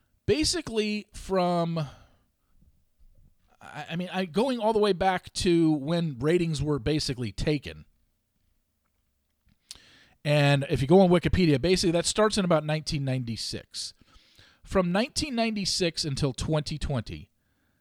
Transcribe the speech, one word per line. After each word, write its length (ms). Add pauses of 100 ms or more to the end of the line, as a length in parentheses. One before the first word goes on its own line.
(240)
basically 880
from, 760 (1700)
I, 300
I 60
mean, 140
I, 140
going 340
all 140
the 60
way 160
back 400
to 380
when 460
ratings 440
were 160
basically 540
taken. 520 (2500)
And 440
if 140
you 40
go 140
on 100
Wikipedia, 500
basically 320
that 140
starts 300
in 80
about 200
nineteen 400
ninety-six. 920 (680)
From 300
nineteen 420
ninety-six 680
until 300
twenty 420
twenty, 540 (500)